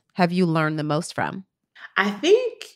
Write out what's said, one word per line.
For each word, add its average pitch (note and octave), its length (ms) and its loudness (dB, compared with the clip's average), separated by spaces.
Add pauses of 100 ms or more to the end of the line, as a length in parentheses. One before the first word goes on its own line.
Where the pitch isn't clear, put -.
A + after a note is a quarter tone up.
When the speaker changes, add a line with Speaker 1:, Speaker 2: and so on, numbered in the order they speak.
(160)
Speaker 1:
have F3 160 2
you F3+ 140 2
learned D#3 340 0
the D3 40 -2
most D3+ 320 -2
from? F#2+ 300 -6 (520)
Speaker 2:
I G3 120 2
think G#4 540 2 (120)